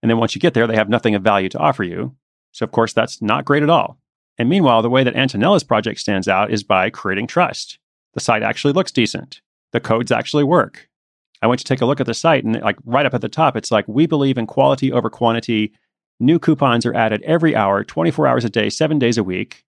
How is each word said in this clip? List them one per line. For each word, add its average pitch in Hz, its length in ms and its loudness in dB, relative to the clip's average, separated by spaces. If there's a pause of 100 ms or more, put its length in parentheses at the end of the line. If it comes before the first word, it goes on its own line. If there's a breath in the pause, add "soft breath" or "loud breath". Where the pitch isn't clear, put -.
And 113 100 2
then 117 80 2
once 113 160 -2
you - 60 -8
get 170 120 2
there, 117 140 2
they 113 80 -2
have 107 140 2
nothing 110 260 2
of 98 80 -2
value 98 260 2
to - 80 -10
offer 147 260 0
you. 92 320 -8 (360)
So - 120 -6
of - 80 -8
course, 113 220 0
that's - 280 -2
not 117 220 -2
great 143 200 0
at 151 60 0
all. 160 280 0 (400)
And 117 100 0
meanwhile, 139 340 4
the 117 100 0
way 131 120 2
that 123 120 0
Antonella's 135 480 2
project 110 360 -2
stands 95 280 -4
out 101 240 0
is 104 120 -4
by 95 260 0
creating 101 380 -6
trust. - 520 -4 (340)
The - 60 -8
site 110 240 0
actually 110 300 -2
looks - 180 -2
decent. - 500 -4 (320)
The 120 60 0
codes 113 320 -2
actually 120 320 0
work. 143 440 0 (540)
I 110 60 2
went 123 120 2
to - 60 -12
take - 160 -2
a 120 40 0
look 135 140 0
at 131 60 -2
the 117 80 -6
site 160 300 0
and, 110 180 -4
like, 104 240 -2
right 131 200 0
up 131 80 -2
at 120 80 -2
the 113 80 -6
top, 151 280 0
it's - 140 -6
like, 107 160 0
"We 127 180 0
believe 139 320 0
in 113 100 -4
quality 135 440 0
over 117 180 -2
quantity. 113 640 -2 (460)
New 156 200 4
coupons 131 460 2
are 117 100 -2
added 110 280 0
every 160 320 2
hour, 101 280 2
twenty-four 160 420 -2
hours 123 180 2
a 117 60 -2
day, 107 200 0
seven 156 280 -2
days 120 220 2
a 107 40 0
week. 92 440 -8